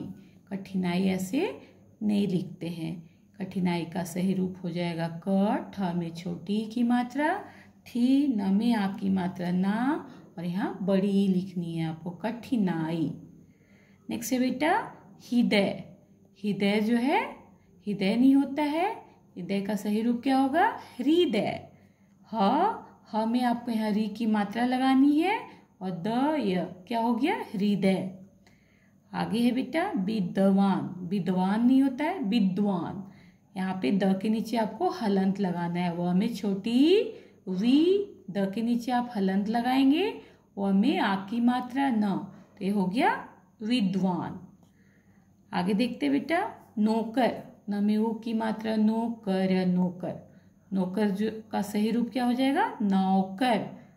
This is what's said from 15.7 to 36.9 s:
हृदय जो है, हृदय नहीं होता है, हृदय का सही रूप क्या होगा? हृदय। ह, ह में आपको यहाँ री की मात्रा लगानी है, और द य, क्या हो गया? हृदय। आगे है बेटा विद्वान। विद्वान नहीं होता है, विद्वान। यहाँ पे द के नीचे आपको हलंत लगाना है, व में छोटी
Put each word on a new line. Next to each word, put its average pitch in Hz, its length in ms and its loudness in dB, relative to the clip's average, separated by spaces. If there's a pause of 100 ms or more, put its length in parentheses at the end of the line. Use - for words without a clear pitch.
हृदय 202 380 0
जो 233 160 2
है, 302 240 2 (680)
हृदय 190 280 0
नहीं 269 200 6
होता 277 280 2
है, 330 260 0 (480)
हृदय 185 240 -4
का 202 140 -4
सही 208 260 -2
रूप 240 220 0
क्या 269 140 2
होगा? 269 280 4 (340)
हृदय। 269 680 0 (600)
ह, 220 80 -6 (760)
ह 214 120 0
में 240 180 0
आपको 240 280 -2
यहाँ 214 200 -2
री 214 160 0
की 220 180 -4
मात्रा 214 400 0
लगानी 262 540 4
है, 403 200 2 (420)
और 190 100 -4
द 240 480 0
य, 185 260 0 (220)
क्या 233 120 -2
हो 233 160 2
गया? 320 200 2 (180)
हृदय। 190 580 0 (1000)
आगे 180 280 -2
है 240 120 4
बेटा 320 440 -2
विद्वान। 196 960 2 (160)
विद्वान 185 560 0
नहीं 269 180 6
होता 269 200 0
है, 339 200 -2
विद्वान। 196 800 0 (540)
यहाँ 185 240 -4
पे 254 100 0
द 190 300 2
के 220 80 -2
नीचे 226 280 -2
आपको 277 340 -2
हलंत 196 480 0
लगाना 175 400 -2
है, 180 160 -2
व 175 180 -2
में 226 220 2
छोटी 240 640 2 (480)